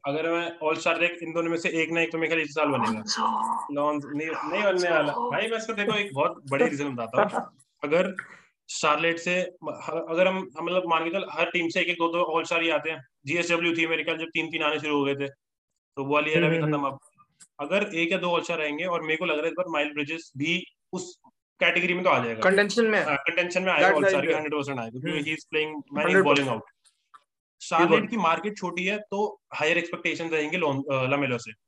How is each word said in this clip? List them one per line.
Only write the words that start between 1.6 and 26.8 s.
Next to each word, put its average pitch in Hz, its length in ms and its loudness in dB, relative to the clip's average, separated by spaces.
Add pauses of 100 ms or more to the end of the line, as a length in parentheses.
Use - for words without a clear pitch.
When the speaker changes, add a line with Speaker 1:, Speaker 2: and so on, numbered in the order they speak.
Speaker 1:
एक 160 200 0
ना 170 120 0
एक 165 100 0
तो 165 60 -4
मेरे 160 100 0
ख्याल 165 140 2
इस 147 100 -6
साल 147 160 0
बनेगा। 110 360 0
Speaker 2:
Lonzo। - 720 -2
Speaker 1:
लॉन्जो 147 340 -2
नहीं, 147 180 -4
नहीं 165 360 -4
बनने 180 260 2
वाला। 147 240 4
Speaker 2:
Lonzo। - 180 -2
Speaker 1:
भाई, 196 160 0
मैं 226 100 -2
इसको 220 160 -6
देखो 202 200 0
एक 202 200 -2
बहुत 143 360 0
बड़ी 139 160 2
रीजन 143 300 -2
बताता 120 260 0
हूँ। - 360 -2 (120)
Speaker 2:
<laughs> - 140 -14
Speaker 1:
अगर 180 320 2 (540)
शार्लेट 165 500 2
से, 180 220 0 (680)
अगर 175 180 4
हम, 190 300 -2
हम 165 80 -6
मतलब 180 220 0
मान 165 160 2
के 170 60 -2
चल, 185 220 -2
हर 160 140 0
टीम 170 220 -2
से 180 140 0
एक 165 60 0
एक 170 80 -2
दो 170 120 0
दो 165 320 2
all-star 165 240 0
ही 165 60 2
आते 151 220 0
हैं। 147 160 -10 (180)
जीएसडब्ल्यू 170 500 0
थी 165 120 2
मेरे 160 160 0
ख्याल, 160 140 -2
जब 160 80 -6
तीन 160 220 -4
तीन 156 160 -4
आने 151 160 2
शुरू 147 180 0
हो 139 60 2
गए 139 120 0
थे, 139 120 -4 (680)
तो 139 100 -6
वो 139 80 0
वाली 151 180 2
एरा 165 180 4
भी 165 60 2
Speaker 2:
हम्म, 160 100 0
हम्म, 151 100 2
Speaker 1:
खत्म 143 100 -2
Speaker 2:
हम्म। 135 100 -4
Speaker 1:
अब। - 40 -18 (600)
अगर 170 360 -2
एक 170 160 0
या 190 60 0
दो 175 100 -2
all-star 170 320 0
आएंगे, 151 260 -2
और 175 160 -2
मेरे 156 160 0
को 180 80 -4
लग 160 100 0
रहा 147 80 -2
है 165 40 0
इस 160 100 -4
बार 180 120 0
माइल्स 147 240 -4
ब्रिजेस 147 440 -8
भी 170 280 -2 (280)
उस - 260 -10 (420)
कैटेगरी 175 320 2
में 180 100 -2
तो 180 60 4
आ 127 140 4
जाएगा। 113 180 -4
Speaker 2:
कंटेंशन 202 440 4
में 214 140 4
है। 156 60 0
Speaker 1:
हाँ, 147 120 0
कंटेंशन 175 460 0
में 185 100 2
आएगा 156 140 6
Speaker 2:
That's - 140 4
Speaker 1:
all-star 190 200 4
Speaker 2:
very 151 60 0
Speaker 1:
के 160 60 2
Speaker 2:
good। 151 100 0
Speaker 1:
हंड्रेड 151 160 -2
परसेंट 139 200 -4
आएगा, 113 120 -8
क्योंकि 131 180 -8
Speaker 2:
हम्म। 160 100 -2
Speaker 1:
he 147 80 -4
is 156 180 -6
playing, 156 240 -2
man, 151 220 -12
he 143 80 -4
is 156 60 2
Speaker 2:
हंड्रेड 185 180 6
Speaker 1:
balling 143 220 6
Speaker 2:
परसेंट। 113 160 -4
Speaker 1:
out। - 1000 -20